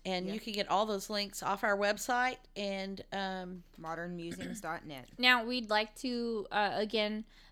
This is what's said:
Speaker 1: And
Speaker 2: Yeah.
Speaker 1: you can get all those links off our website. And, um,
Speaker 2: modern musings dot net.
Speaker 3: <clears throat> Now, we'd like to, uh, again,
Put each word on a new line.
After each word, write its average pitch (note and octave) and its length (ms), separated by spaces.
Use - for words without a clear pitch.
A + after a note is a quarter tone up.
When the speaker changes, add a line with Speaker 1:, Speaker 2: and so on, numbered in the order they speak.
Speaker 1:
And F3+ 220
Speaker 2:
Yeah. G3 80
Speaker 1:
you A3 60
can A3 140
get G3+ 160
all G3+ 180
those G3+ 200
links G3+ 360
off F#3+ 200
our G3+ 140
website. A#3+ 600
And, G3 560
um, F#3 520
Speaker 2:
modern E3 380
musings F3 440
dot E3 280
net. C#3 260
Speaker 3:
<clears throat> - 60
Now, B3 240
we'd A#3 260
like G#3+ 280
to, A#3 540
uh, G#3 220
again, G#3+ 520